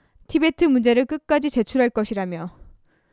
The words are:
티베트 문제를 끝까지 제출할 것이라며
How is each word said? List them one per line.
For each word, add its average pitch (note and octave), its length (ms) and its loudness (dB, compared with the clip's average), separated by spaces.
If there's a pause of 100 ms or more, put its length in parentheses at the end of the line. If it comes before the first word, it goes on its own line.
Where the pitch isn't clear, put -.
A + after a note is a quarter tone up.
(260)
티베트 D#4+ 380 0
문제를 B3 400 2
끝까지 D4 460 -2
제출할 B3 400 0
것이라며 F#3 600 -6 (640)